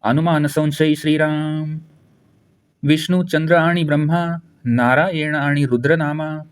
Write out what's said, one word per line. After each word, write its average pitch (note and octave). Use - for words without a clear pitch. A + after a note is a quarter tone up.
अनुमान D3+
संशयी D3+
श्रीराम. D#3
विष्णू, D#3
चंद्र D#3+
आणि E3+
ब्रह्मा, D#3+
नारायण D3+
आणि C#3+
रुद्रनामा D3+